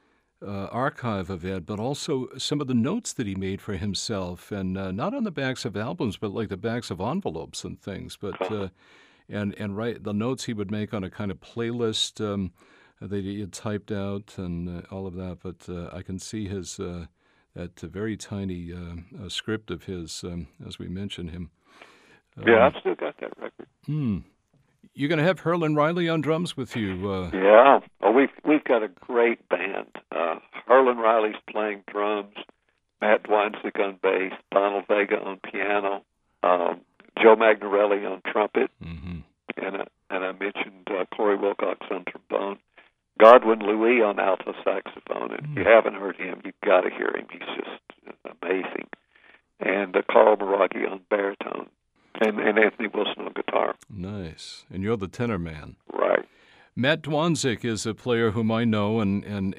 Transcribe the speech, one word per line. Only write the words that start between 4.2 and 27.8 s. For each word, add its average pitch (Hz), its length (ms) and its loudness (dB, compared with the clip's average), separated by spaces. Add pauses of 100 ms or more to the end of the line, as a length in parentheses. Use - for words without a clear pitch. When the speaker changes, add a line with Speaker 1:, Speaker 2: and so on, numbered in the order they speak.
Speaker 1:
and, 95 260 -4
uh, 95 140 -6
not 151 240 -4
on 262 80 -4
the 208 80 -4
backs 135 340 -6
of 104 100 -8
albums, 123 420 -4
but, 104 140 -6
like, 107 180 -4
the 95 80 -6
backs 117 340 -6
of 87 100 -8
envelopes 95 600 -6
and 90 180 -12
things, 92 340 -12
but, - 280 -8
Speaker 2:
Uh-huh. 107 120 -4 (100)
Speaker 1:
uh, - 20 -6 (600)
and, 104 280 -6
and 101 200 -8
write 113 280 -6
the 104 100 -6
notes 117 300 -2
he 120 100 -6
would 104 160 -6
make 107 240 -6
on 101 100 -6
a 90 60 -8
kind 101 220 -8
of - 100 -12
playlist, 117 840 -4
um, 101 280 -4 (500)
that 101 240 -6
he 101 160 -6
had 90 100 -10
typed 104 400 -8
out 101 460 -6
and, 87 320 -6
uh, 87 200 -10
all 95 180 -10
of 85 80 -12
that, 90 280 -10
but, 87 240 -14
uh, 87 240 -10
I 90 120 -12
can 95 160 -10
see 110 280 -8
his, 95 320 -8
uh, 87 280 -10 (460)
that, 87 300 -14
uh, 87 40 -10
very 101 280 -8
tiny, 92 560 -8
uh, 87 240 -12 (300)
uh, - 40 -12
script 107 420 -8
of 82 140 -10
his, 87 380 -10
um, 87 240 -10 (180)
as 92 140 -14
we 90 80 -12
mentioned 90 440 -10
him. 85 200 -12 (920)
Speaker 2:
Yeah, 113 220 8
Speaker 1:
Um, 139 60 0
Speaker 2:
I've - 60 -14
still 185 160 -4
got - 220 -8
that - 240 -12
record. - 260 -16 (180)
Speaker 1:
Hmm. 135 340 -4 (760)
You're 139 160 -2
gonna 156 140 2
have 180 180 2
Herlin 160 340 0
Riley 165 320 2
on 160 140 0
drums 160 340 -2
with 123 220 -8
you, 98 340 -2
uh, 92 220 -4
Speaker 2:
Yeah. 107 460 10 (220)